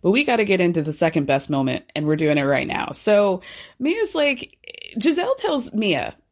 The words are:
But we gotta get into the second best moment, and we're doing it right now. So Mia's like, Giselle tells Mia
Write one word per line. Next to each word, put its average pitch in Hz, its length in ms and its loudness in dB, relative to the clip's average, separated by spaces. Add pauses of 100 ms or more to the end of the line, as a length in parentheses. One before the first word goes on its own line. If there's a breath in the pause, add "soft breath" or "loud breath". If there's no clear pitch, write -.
But 175 80 2
we 262 140 2
gotta 233 200 2
get 196 160 2
into 170 220 2
the 151 100 -4
second 156 320 0
best 139 240 0
moment, 135 460 -2
and 151 120 -2
we're 156 100 2
doing 151 200 2
it 143 60 2
right 139 240 0
now. - 260 -4
So 202 480 2 (380 loud breath)
Mia's 349 360 -2
like, 294 440 -2 (420)
Giselle 349 360 0
tells 285 360 -2
Mia 190 420 -2 (180)